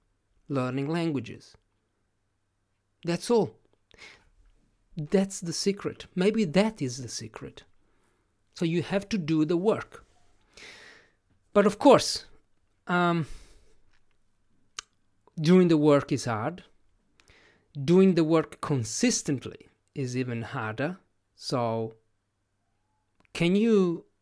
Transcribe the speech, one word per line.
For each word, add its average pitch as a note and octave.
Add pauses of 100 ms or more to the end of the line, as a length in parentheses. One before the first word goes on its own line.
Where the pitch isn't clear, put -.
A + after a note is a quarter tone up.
(480)
learning C3+
languages. D#3 (1500)
That's E3+
all. A3 (1400)
That's G3
the E3+
secret. -
Maybe G#3
that G3
is B2+
the A#2
secret. - (920)
So F3+
you E3+
have G3
to A3+
do D#3
the E3+
work. F3+ (1500)
But G3+
of G3+
course, - (640)
um, F3 (2000)
doing F3+
the E3
work D3
is B2+
hard. B2 (1200)
Doing F#3
the E3+
work D#3
consistently C#3 (260)
is B2+
even B2
harder. C3 (380)
So A2+ (1400)
can F3
you, G3+ (160)